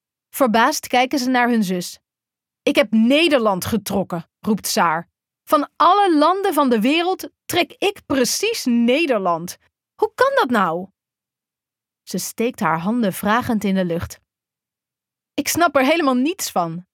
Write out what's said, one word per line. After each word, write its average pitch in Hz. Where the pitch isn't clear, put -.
Verbaasd 254
kijken 254
ze 247
naar 247
hun 233
zus. 180
"Ik 294
heb 277
Nederland 233
getrokken," 190
roept 208
Saar. 170
"Van 294
alle 359
landen 370
van 285
de 226
wereld 339
trek 349
ik -
precies 302
Nederland. 233
Hoe -
kan 539
dat 415
nou?" 185
Ze -
steekt -
haar 165
handen 208
vragend 220
in 196
de 185
lucht. 170
"Ik 285
snap 320
er 262
helemaal 302
niets 285
van," 170